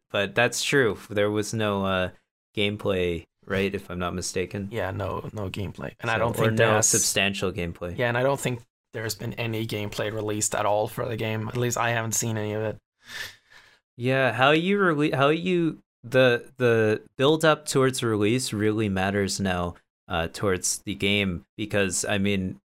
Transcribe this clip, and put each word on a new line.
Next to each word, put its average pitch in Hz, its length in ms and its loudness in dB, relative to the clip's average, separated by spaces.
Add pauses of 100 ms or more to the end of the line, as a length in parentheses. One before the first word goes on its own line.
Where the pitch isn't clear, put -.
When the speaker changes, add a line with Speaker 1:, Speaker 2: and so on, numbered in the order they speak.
(120)
Speaker 1:
but 101 240 -2
that's 120 280 2
true. 120 340 2 (120)
There 104 220 2
was 104 220 -2
no, 104 320 0
uh, 92 240 0 (460)
gameplay, 98 720 -2 (200)
right? 98 300 -2
If 95 140 -10
I'm 87 100 -8
not 90 160 -4
mistaken. 95 560 -6
Speaker 2:
Yeah, 98 200 -4
no, 98 420 -6
no 101 160 -6
gameplay, 80 500 -8
and 117 100 -6
I 113 40 0
Speaker 1:
So, 110 60 2
Speaker 2:
don't 113 200 0
Speaker 1:
or 113 60 4
Speaker 2:
think 110 140 2
Speaker 1:
no 113 160 4
Speaker 2:
that's 110 120 2
Speaker 1:
substantial 98 640 2
gameplay. 87 460 -6
Speaker 2:
Yeah, 123 100 2
and 120 100 0
I 123 60 2
don't 139 160 0
think 123 220 -4 (320)
there's 113 220 -6
been 117 180 -8
any 113 340 -4
gameplay 104 440 -4
released 107 440 -2
at 107 100 0
all 104 220 2
for 120 200 -6
the 113 100 -4
game. 110 320 -4
At - 80 -6
least 120 200 0
I 117 140 0
haven't 113 220 -2
seen 110 240 -2
any 107 160 -4
of 107 100 -2
it. 107 140 -4 (1200)
Speaker 1:
Yeah, 127 360 2
how 131 180 4
you 175 280 2
rele-, 156 340 2
how 139 160 4
you, 170 500 0 (240)
the, 123 540 4
the 113 440 4 (160)
build 151 280 4
up 151 220 2
towards 131 340 2
release 113 520 2
really 107 360 0
matters 98 500 0
now, 90 360 -2 (320)
uh, 82 240 -2
towards - 480 -2
the 101 160 -8
game, 98 500 0 (120)
because, 101 480 0
I 104 120 0
mean, 98 420 0 (100)